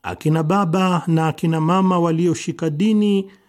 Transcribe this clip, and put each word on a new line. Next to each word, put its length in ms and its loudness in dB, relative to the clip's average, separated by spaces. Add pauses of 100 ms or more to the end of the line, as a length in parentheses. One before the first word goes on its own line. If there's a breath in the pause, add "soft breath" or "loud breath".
akina 400 -2
baba 640 0
na 220 2
akina 320 -2
mama 380 2
walioshika 720 -2
dini 600 0 (180 loud breath)